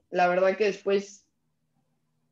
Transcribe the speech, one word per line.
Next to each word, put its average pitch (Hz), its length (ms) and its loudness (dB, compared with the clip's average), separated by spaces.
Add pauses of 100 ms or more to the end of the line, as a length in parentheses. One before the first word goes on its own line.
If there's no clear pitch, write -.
(100)
la 180 180 2
verdad 190 280 2
que 214 100 0
después 196 580 -4 (1080)